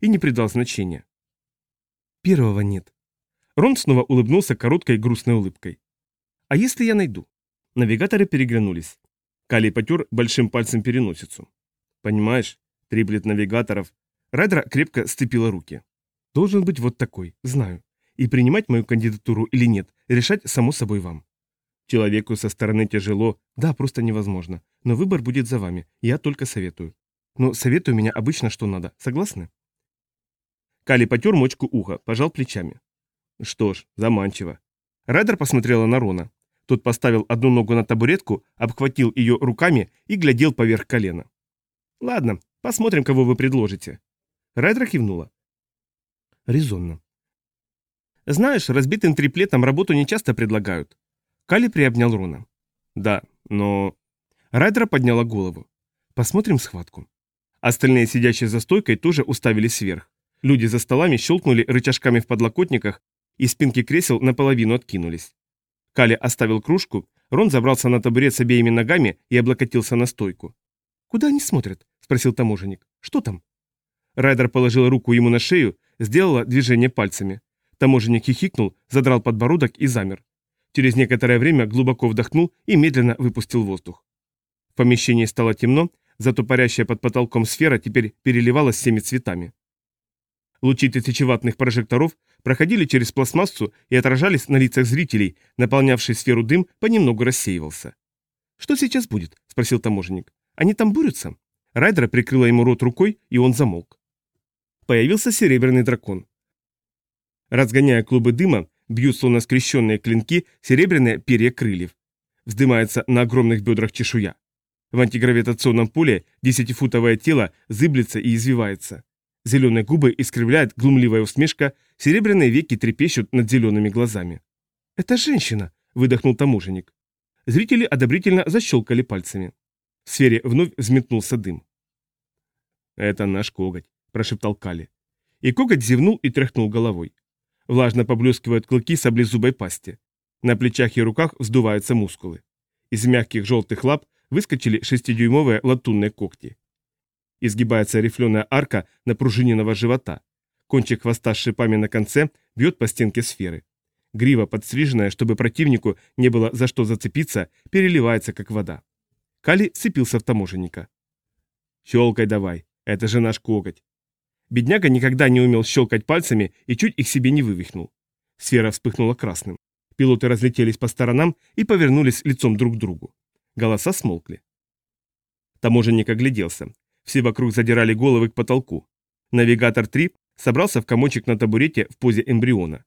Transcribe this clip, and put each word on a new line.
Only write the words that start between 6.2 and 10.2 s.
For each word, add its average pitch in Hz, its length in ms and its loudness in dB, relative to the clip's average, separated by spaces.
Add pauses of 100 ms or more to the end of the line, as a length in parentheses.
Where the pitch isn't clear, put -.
"А 139 80 0
если 240 280 0
я 226 100 0
найду?" 160 320 -2 (480)
Навигаторы 127 520 2
переглянулись. 113 720 -2 (480)
Калий 110 260 2
потер 156 380 -2
большим 117 400 0